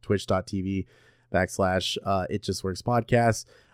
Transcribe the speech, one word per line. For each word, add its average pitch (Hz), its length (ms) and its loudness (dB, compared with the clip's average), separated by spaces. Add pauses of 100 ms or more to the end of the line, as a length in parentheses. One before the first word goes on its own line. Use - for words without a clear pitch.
twitch 101 240 -2
dot 92 180 0
T 98 160 -4
V 95 240 -4 (480)
backslash, 92 720 0
uh, 98 240 0
It 101 140 -4
Just - 200 -4
Works 92 200 -6
Podcast. 117 600 2 (280)